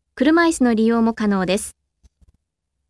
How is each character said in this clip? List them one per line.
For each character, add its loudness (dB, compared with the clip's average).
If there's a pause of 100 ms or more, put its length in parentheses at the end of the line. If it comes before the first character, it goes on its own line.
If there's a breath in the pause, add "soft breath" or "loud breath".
(160)
車 2
椅 0
子 -2
の 2
利 0
用 2
も 0
可 -4
能 0
で -2
す。 -14 (1160)